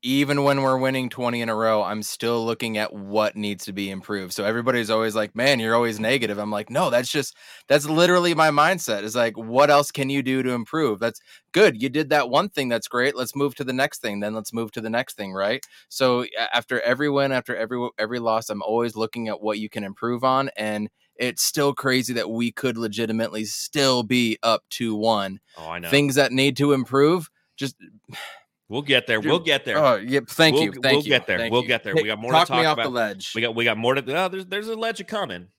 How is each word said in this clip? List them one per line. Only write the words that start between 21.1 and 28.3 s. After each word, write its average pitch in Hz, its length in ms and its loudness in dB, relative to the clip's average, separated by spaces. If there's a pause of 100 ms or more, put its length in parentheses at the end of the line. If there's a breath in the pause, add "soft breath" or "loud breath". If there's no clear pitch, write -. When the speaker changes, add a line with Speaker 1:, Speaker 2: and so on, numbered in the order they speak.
Speaker 1:
it's - 280 -4
still 143 320 0
crazy 127 380 0
that 113 180 -4
we 117 200 -2
could 123 240 -2
legitimately 110 680 -4
still 131 560 0
be 117 400 2
up 113 300 2
two 113 240 -4
one. 104 460 0 (180 soft breath)
Speaker 2:
Oh, 80 100 -12
I 85 80 -8
know. 87 140 -6
Speaker 1:
Things 139 240 4
that 135 160 4
need 135 260 2
to 143 160 4
improve, 143 560 2 (260)
just 135 200 -8 (960 loud breath)